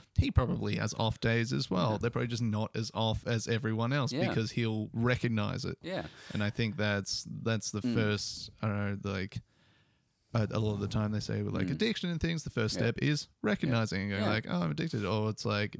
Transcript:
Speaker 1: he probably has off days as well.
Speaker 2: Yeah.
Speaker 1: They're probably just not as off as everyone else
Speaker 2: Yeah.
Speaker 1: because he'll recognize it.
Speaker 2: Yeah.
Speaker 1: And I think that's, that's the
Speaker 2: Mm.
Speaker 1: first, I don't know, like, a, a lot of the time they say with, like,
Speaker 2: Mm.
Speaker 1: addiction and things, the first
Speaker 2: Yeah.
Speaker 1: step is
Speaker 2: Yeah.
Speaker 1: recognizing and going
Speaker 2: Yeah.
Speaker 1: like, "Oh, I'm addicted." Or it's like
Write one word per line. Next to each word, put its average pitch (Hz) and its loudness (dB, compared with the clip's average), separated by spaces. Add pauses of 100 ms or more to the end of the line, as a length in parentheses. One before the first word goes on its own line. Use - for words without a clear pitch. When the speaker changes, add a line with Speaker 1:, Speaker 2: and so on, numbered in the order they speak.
(140)
Speaker 1:
he 262 4
probably 107 2
has 107 -2
off 110 0
days 117 2
as 135 0
well. 165 2
Speaker 2:
Yeah. 104 0
Speaker 1:
They're 117 0
probably 123 -2
just 117 -2
not 107 0
as 110 -4
off 110 0
as 113 0
everyone 113 0
else 135 0
Speaker 2:
Yeah. 151 0
Speaker 1:
because 113 0
he'll 110 0
recognize 113 2
it. 87 -4
Speaker 2:
Yeah. 180 -6 (260)
Speaker 1:
And - 0
I - 2
think 113 -2
that's, 101 0 (160)
that's 113 0
the 104 -2
Speaker 2:
Mm. 123 0
Speaker 1:
first, 104 0 (140)
I 110 0
don't 101 -2
know, 98 -2
like, 98 -4 (920)
a, 107 2
a 107 0
lot 107 2
of 101 -2
the 107 0
time 107 0
they 107 0
say 104 -2
with, 104 -2
like, 98 0
Speaker 2:
Mm. 87 0
Speaker 1:
addiction 202 0
and 170 -2
things, 165 0
the - -6
first 110 0
Speaker 2:
Yeah. - -2
Speaker 1:
step 117 0
is 143 2
Speaker 2:
Yeah. - -2
Speaker 1:
recognizing 113 2
and 101 -2
going 101 0
Speaker 2:
Yeah. 104 2
Speaker 1:
like, 110 0
"Oh, 175 0
I'm 160 0
addicted." 143 -2
Or 107 2
it's 104 -4
like 104 0